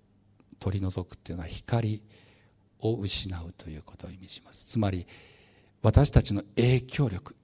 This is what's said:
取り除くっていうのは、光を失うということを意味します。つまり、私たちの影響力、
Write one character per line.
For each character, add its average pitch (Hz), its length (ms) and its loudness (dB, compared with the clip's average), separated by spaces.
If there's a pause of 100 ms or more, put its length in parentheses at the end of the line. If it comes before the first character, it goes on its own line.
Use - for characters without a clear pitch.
(600)
取 95 200 -2
り 98 40 -2
除 92 240 -4
く - 60 -18
っ - 40 -20
て - 140 -14
い - 20 -6
う - 20 -8
の 87 60 -8
は、 82 60 -8
光 110 540 -2 (800)
を 113 160 0
失 95 460 -4
う 80 100 -12
と - 160 -18
い 78 80 -10
う 73 60 -14
こ - 140 -20
と - 100 -16
を 85 40 -14
意 95 80 -18
味 92 100 -20
し - 140 -18
ま - 100 -20
す。 - 140 -18
つ - 120 -4
ま 101 120 0
り、 90 160 -6 (760)
私 131 260 8
た - 140 6
ち - 100 -2
の 101 100 -2 (140)
影 123 260 6
響 127 280 0
力、 - 340 -10